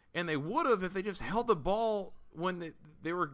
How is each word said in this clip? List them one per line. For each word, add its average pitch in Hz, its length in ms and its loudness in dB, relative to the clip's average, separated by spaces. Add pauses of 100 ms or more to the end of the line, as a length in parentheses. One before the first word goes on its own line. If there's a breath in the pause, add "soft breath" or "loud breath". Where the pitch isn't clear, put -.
(140 soft breath)
and 170 140 -2
they 156 80 2
would 208 300 0
have 208 180 6
if 180 80 -2
they 190 100 -2
just 196 200 -4
held 233 260 0
the 214 80 8
ball 202 560 0 (180)
when 180 300 -2
they, 165 100 -8 (320)
they 165 120 -2
were 165 200 -2